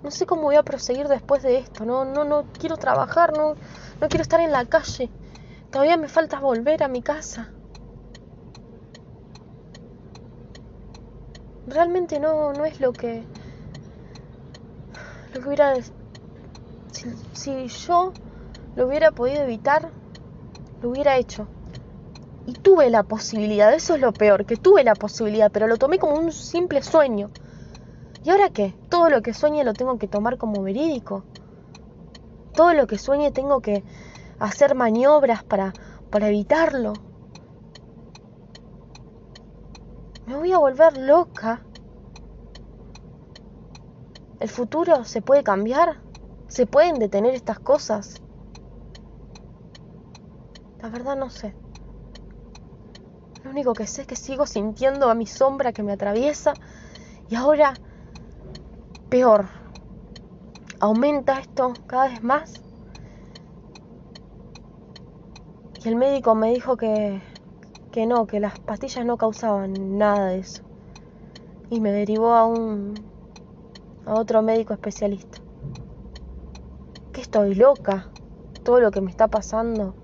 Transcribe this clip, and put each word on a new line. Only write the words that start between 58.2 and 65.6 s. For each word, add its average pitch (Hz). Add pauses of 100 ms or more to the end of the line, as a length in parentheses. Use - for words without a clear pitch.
peor. 226 (1300)
Aumenta 269
esto 254 (140)
cada 262
vez 233
más. 277 (3250)